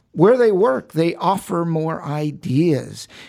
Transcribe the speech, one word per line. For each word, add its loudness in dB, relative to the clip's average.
where 6
they 4
work, 0
they 0
offer -2
more -4
ideas. -2